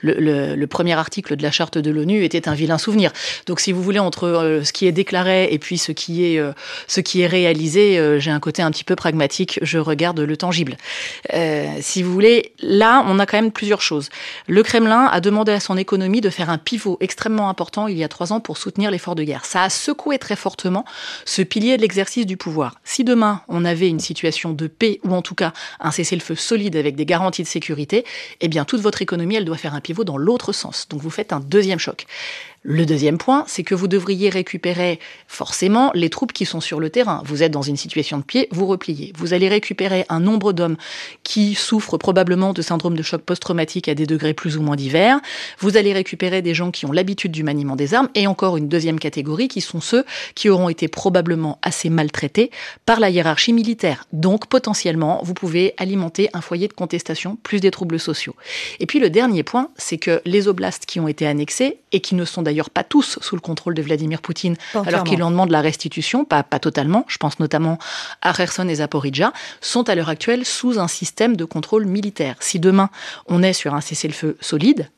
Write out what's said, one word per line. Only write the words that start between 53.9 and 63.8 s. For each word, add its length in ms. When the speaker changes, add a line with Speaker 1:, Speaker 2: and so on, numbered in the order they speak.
Speaker 1:
Donc 320
potentiellement, 800
vous 100
pouvez 460
alimenter 540
un 80
foyer 260
de 60
contestation 680
plus 180
des 120
troubles 280
sociaux. 360
Et 60
puis 140
le 100
dernier 320
point, 360
c'est 200
que 280
les 220
oblasts 380
qui 140
ont 80
été 180
annexés 540
et 100
qui 120
ne 100
sont 280
d'ailleurs 180
pas 140
tous 380
sous 140
le 60
contrôle 320
de 80